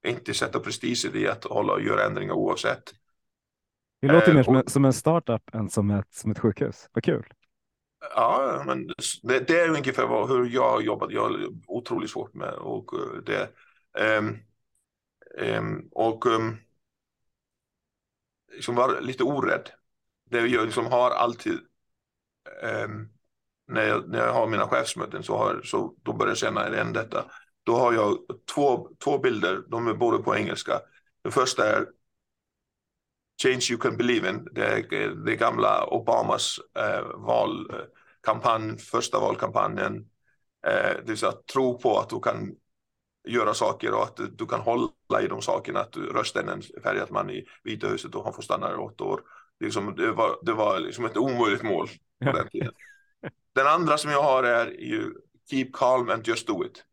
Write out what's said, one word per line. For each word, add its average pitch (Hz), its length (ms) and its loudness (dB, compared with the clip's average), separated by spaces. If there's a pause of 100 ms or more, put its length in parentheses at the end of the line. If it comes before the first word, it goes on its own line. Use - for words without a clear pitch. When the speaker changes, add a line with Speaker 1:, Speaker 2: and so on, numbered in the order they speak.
Speaker 1:
Inte 120 280 -6
sätta 135 260 -2
prestige - 460 -4
i - 20 -2
det 104 200 -2
att 104 160 -4
hålla 104 280 0
och - 100 0
göra 107 220 2
ändringar 71 280 -2
oavsett. 50 500 -2 (1160)
Speaker 2:
Det 139 80 2
låter 165 220 10
Speaker 1:
Eh, 160 40 10
Speaker 2:
mer 139 80 10
som 123 120 6
Speaker 1:
och 131 60 6
Speaker 2:
en, - 80 -2
som 139 160 4
en 131 80 8
startup 156 640 0
än 107 160 -2
som 101 200 2
ett, 101 240 -2
som - 160 -6
ett 101 80 -2
sjukhus. - 540 -2
Vad - 120 -2
kul. - 220 0 (880)
Speaker 1:
Ja, 139 520 2
men 131 320 -4
s-, - 240 -6
det, 127 160 2 (100)
det 165 120 6
är 165 100 4
ungefär 131 360 0
vad, 117 220 2
hur 123 220 2
jag 123 200 4
har 113 100 2
jobbat. 107 320 -2
Jag 110 100 0
har 98 260 -2 (180)
otroligt 120 440 -6
svårt - 240 -10
med - 200 -8
och, - 460 -8
eh, - 260 -8
det, 101 240 -2 (480)
ehm, 110 380 2 (1000)
ehm, - 540 -4
och, 113 340 0
ehm, 113 300 2 (2000)
liksom 123 220 -8
vara 120 260 2
lite 92 240 -2
orädd. - 460 0 (600)
Det 120 160 0
jag 123 180 2
liksom 113 220 -2
har 123 240 4
alltid, 117 480 -2 (1040)
ehm, 110 460 -6 (600)
när 113 140 0
jag, 107 260 0
när 117 100 -2
jag 117 140 2
har 120 140 2
mina 110 220 0
chefsmöten 123 540 -2
så 107 140 -2
har, 107 280 0
så 107 380 -4
då 113 100 -4
börjar 107 180 0
jag 107 80 -2
känna 104 320 0
igen 110 220 -2
detta. 110 320 -4 (400)
Då 117 120 4
har 123 160 4
jag 104 260 2 (360)
två, 139 340 2 (160)
två 143 140 2
bilder. 104 500 0
De 117 200 -2
är 107 60 0
båda 117 280 2
på 110 140 0
engelska. - 440 -2 (420)
Den 120 100 -6
första 127 440 2
är - 100 0 (1600)
Change 127 280 2
You 117 100 -2
Can - 160 0
Believe 117 340 2
In. - 220 -8
Det 110 140 0
är, - 420 -2 (160)
det 110 120 0
gamla 110 500 2
Obamas, 110 720 0 (200)
eh, 104 240 -2 (140)
valkampanj, 110 1600 -2
första 117 420 -2
valkampanjen. 53 760 0 (680)
Eh, - 300 2
det - 80 -10
vill 107 140 -6
säga 104 140 0
att - 140 -14
tro 127 320 0
på 107 200 4
att 110 100 -2
du 113 120 -6
kan 110 340 -4 (720)
göra 110 260 2
saker 107 400 -2
och 110 80 2
att - 180 -6 (180)
du 113 80 -6
kan - 140 -2
hålla 110 640 -2
i 98 60 -2
de 107 140 -6
sakerna, - 380 -2
att 104 120 -6
du, - 140 -8
rösten - 420 -2
är 92 40 -4
en 101 100 -8 (200)
färgad 101 280 -2
man 98 200 -2
i - 160 -12 (180)
Vita 110 240 -6
huset - 260 -6
och 101 100 -8
han - 100 -6
får - 80 -16
stanna - 300 -4
i - 20 -6
åtta - 300 -10
år. - 180 -4 (360)
Det 107 60 -8
är - 20 -2
liksom, 101 300 -4
det 107 160 0
var, 110 300 0
det 113 100 -2
var 104 280 2
liksom - 240 -8
ett 113 120 -6
omöjligt 120 460 0
mål 101 260 -2 (360)
på 135 80 2
den - 160 -2
Speaker 2:
<laughs> - 40 -20
Speaker 1:
tiden. - 200 -4 (840)
Den 135 120 4
andra 151 320 4
som 147 120 -4
jag 143 120 4
har 131 220 6
är 117 260 4
ju 110 440 -6 (360)
Keep 131 220 -2
Calm 127 380 2
and 110 180 -2
Just 113 180 -2
Do 98 180 -2
It. - 280 -14